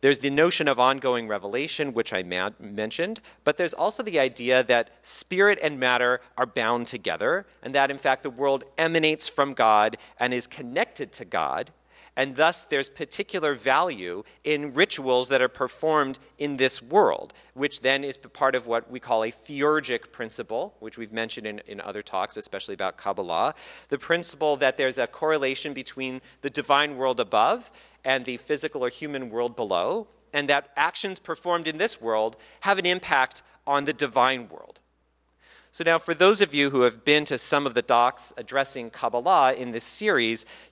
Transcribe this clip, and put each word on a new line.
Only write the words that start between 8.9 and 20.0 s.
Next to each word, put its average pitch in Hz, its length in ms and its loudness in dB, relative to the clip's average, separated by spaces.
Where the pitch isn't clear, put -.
from 139 260 0
God 110 440 4
and 123 160 0
is 120 120 -2
connected 143 680 -6
to - 120 -16
God, 82 460 -4
and 131 200 -2
thus 160 280 2
there's 139 240 -2
particular 156 680 -4
value 120 680 -2
in 147 280 -2
rituals 127 580 2
that 131 120 4
are 127 60 2
performed 139 720 -2
in 143 200 -4
this 131 220 2
world, 131 520 2
which 139 260 -4
then 135 240 0
is 135 120 -8
p-, - 120 -20
part 135 260 0
of 120 140 -2
what 117 200 -2
we 123 120 -12
call 113 240 0
a 117 80 -6
theurgic 143 800 -2